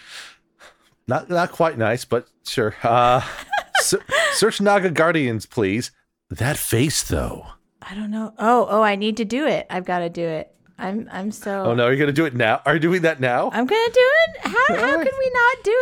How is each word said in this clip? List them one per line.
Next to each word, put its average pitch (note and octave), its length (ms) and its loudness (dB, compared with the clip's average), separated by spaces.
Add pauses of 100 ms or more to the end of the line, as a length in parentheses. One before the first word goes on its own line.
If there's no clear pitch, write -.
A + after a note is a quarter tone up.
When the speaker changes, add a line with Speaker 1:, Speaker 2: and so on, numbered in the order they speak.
(1080)
Speaker 1:
Not, C#3+ 220 -4
not F3 220 0
quite E3 260 0
nice, A2 280 0
but A#2+ 220 -2 (200)
sure. G#2+ 340 -2
Uh, B2 400 4 (300)
<laughs> - 280 -2
s-, - 140 0 (400)
search A3 260 0
Naga G3+ 300 2
Guardians, D#3 560 0
please. G#2+ 460 -2 (400)
That C3+ 260 -2
face, - 460 0
though. - 420 -4 (380)
Speaker 2:
I - 100 -16
don't G#3 160 -8
know. A3 300 -6
Oh, A#3 280 4
oh, G#3 140 2
I G#3 140 2
need G#3+ 220 -2
to A#3 80 -2
do A#3+ 200 -2
it. G#3 240 -2
I've F3+ 160 -6
gotta F3 240 -2
do E3+ 160 -6
it. D#3+ 260 -6 (280)
I'm, G3 320 -6
I'm F#3+ 200 -8
so G3 340 -6
Speaker 1:
Oh, A#2 100 2
no, A#2+ 120 2
you're C3+ 120 2
gonna D3 120 2
do D#3 140 2
it C#3+ 100 -4
now? A#2+ 300 2
Are D3 80 4
you E3 60 2
doing F3 240 0
that D#3+ 160 0
now? C3+ 340 0
Speaker 2:
I'm A#3+ 140 0
gonna A4+ 260 0
do B4+ 160 6 (180)
it? D#5+ 140 -14
How, - 100 -4
how C5 240 2
Speaker 1:
All B4+ 220 2
right. E4 100 0
Speaker 2:
could C5+ 120 -2
we C5 120 0
not B4 320 2
do A4+ 180 2